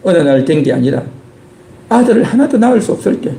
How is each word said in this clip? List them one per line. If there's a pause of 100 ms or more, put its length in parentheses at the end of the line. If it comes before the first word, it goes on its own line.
어느
날
된
게
아니라 (840)
아들을
하나도
낳을
수
없을
때